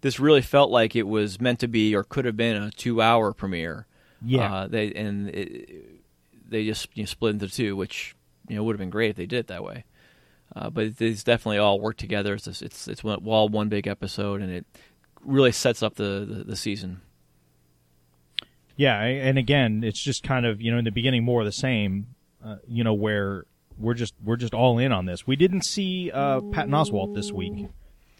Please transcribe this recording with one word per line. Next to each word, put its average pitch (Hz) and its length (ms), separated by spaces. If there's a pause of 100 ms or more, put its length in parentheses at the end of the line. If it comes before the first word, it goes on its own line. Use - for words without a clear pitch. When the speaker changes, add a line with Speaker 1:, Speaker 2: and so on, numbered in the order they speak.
Speaker 1:
this 135 180
really 139 240
felt 139 280
like 113 260
it 110 100
was 104 340
meant 123 200
to 123 80
be 107 260
or 101 100
could 135 200
have 117 140
been 113 240
a 104 80
two-hour 113 640
premiere. 85 520 (380)
Speaker 2:
Yeah. 117 300
Speaker 1:
Uh, 95 120
they, 107 260
and 101 380
it, - 680 (480)
they 110 160
just, 107 300
you 107 80
know, 104 40
split 107 280
into 104 140
two, 101 280
which, - 380 (340)
you 110 80
know, 107 80
would 113 100
have 104 60
been 92 100
great 107 200
if 101 60
they 87 100
did 120 140
it 110 80
that 92 160
way. - 200 (720)
Uh, - 140
but 110 280
these 113 280
definitely 113 340
all 101 220
work 107 160
together. 101 380
It's, 101 260
it's, - 280
it's 104 160
one, 107 200
all 110 240
one 107 220
big 101 160
episode, 101 560
and 92 80
it 90 160 (580)
really 135 280
sets - 300
up 110 120
the, 101 340
the, 104 160
the 107 120
season. 95 440 (1800)
Speaker 2:
Yeah, 127 240
a-, 127 200
and 135 180
again, 117 460
it's 107 180
just 135 200
kind 127 220
of, 110 160
you 117 120
know, 117 60
in 120 60
the 113 60
beginning 120 340
more 120 160
of 107 60
the 104 60
same, 104 560 (360)
uh, 110 120 (100)
you 117 160
know, 113 120
where 101 500 (340)
we're 113 160
just, 117 180 (120)
we're 113 120
just 120 160
all 120 260
in 131 120
on 92 160
this. 90 180
We 131 120
didn't 180 260
see, 185 500
uh, 139 280
Patton 135 320
Oswalt 143 420
this 104 160
week, 202 380 (520)